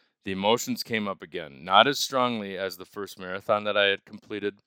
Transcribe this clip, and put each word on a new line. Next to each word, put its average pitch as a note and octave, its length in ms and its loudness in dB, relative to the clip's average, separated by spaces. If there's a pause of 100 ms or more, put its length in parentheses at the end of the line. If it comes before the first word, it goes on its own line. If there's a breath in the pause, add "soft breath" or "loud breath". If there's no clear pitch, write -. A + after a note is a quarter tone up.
(240)
The G2 100 -6
emotions A2 500 0
came G#2+ 240 -4
up G2 160 -8
again, D#2 400 -12
not G2 240 8
as C#3 100 -2
strongly A#2 580 -2
as F2+ 220 -6
the F2+ 80 -14
first - 320 -12
marathon G2 460 -2
that G#2 120 -2
I G2+ 100 4
had G2 200 2
completed, G2+ 600 -8